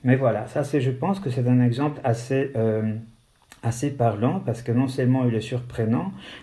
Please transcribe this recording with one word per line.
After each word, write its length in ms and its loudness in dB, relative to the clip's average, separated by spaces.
Mais 140 6
voilà, 300 0
ça 180 -2
c'est, 160 0
je 100 0
pense 300 -2
que 80 -6
c'est 180 -2
un 140 6
exemple 420 2
assez, 540 0
euh, 380 0
assez 280 -2
parlant, 500 0
parce 220 -4
que 100 -2
non 160 2
seulement 400 2
il 60 2
est 80 -2
surprenant, 720 -2